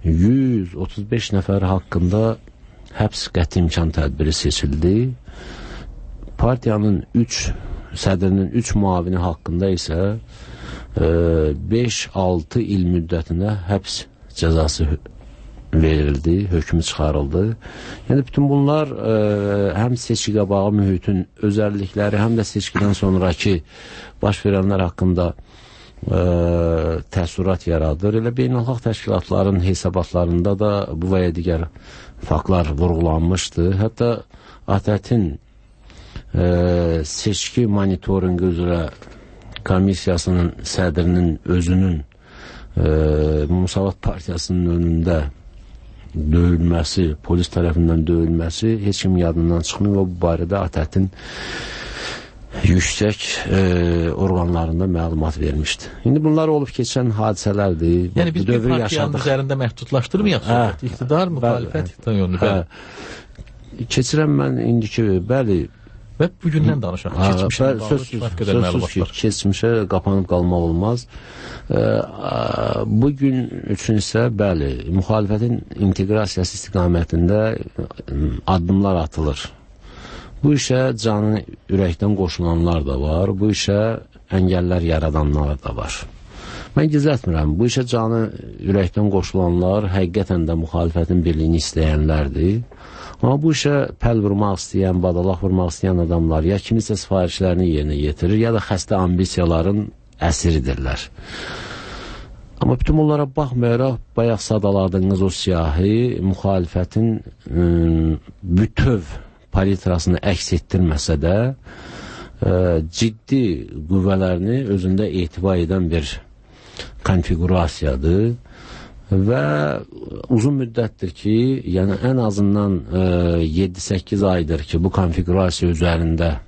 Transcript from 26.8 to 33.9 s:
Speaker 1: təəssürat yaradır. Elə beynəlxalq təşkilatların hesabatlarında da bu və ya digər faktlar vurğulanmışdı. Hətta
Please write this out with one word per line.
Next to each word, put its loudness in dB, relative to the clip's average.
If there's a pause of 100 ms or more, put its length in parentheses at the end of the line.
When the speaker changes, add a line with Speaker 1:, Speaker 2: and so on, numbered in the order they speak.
Speaker 1:
təəssürat -2
yaradır. 0
Elə -2
beynəlxalq 0
təşkilatların 0
hesabatlarında 0
da 0 (240)
bu -2
və 2
ya -2
digər -2 (560)
faktlar 0
vurğulanmışdı. 0 (140)
Hətta 0 (540)